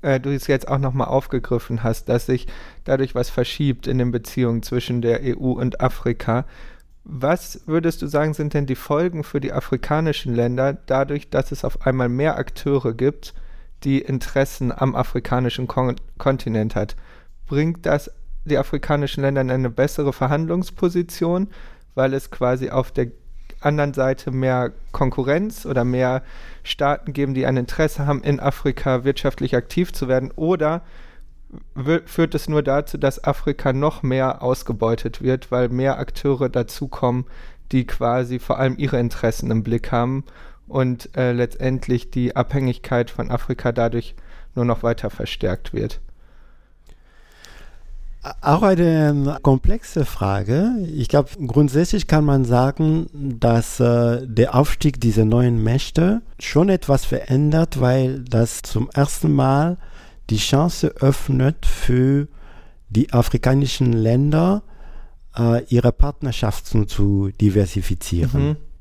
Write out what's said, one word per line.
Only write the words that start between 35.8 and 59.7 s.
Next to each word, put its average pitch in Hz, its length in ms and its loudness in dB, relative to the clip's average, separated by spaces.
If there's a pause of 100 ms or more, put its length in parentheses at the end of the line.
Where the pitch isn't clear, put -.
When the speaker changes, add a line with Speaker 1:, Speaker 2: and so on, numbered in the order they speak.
Speaker 1:
Akteure 135 500 -2
dazukommen, 123 760 -2 (480)
die 131 140 2
quasi 123 520 -2
vor - 200 -4
allem 131 180 0
ihre 135 220 0
Interessen 117 520 0
im 113 120 2
Blick 117 300 -2
haben 127 320 0 (420)
und, 127 500 -2
äh, 127 160 2
letztendlich 127 760 -2
die 123 260 -2
Abhängigkeit 123 720 0
von - 200 -6
Afrika 120 420 -2
dadurch 117 420 -2 (400)
nur 123 100 0
noch 120 180 0
weiter 117 280 -2
verstärkt - 640 -6
wird? 110 280 -4 (2500)
Speaker 2:
Auch 151 220 4
eine, 165 480 4
ähm, 139 200 2 (120)
komplexe - 640 4
Frage. 104 680 0 (220)
Ich 131 140 -2
glaub, 143 200 4 (180)
grundsätzlich 147 600 4
kann 156 180 4
man 135 220 4
sagen, 156 640 2
dass, 117 680 0
äh, 120 460 4
der 117 280 2
Aufstieg 139 440 4
dieser 113 280 4
neuen 120 360 4
Mächte 160 600 2 (160)
schon 180 320 2
etwas 143 340 2
verändert, 147 800 2
weil 131 420 2
das 117 380 2
zum 120 260 -2
ersten 143 420 2
Mal 143 460 4 (540)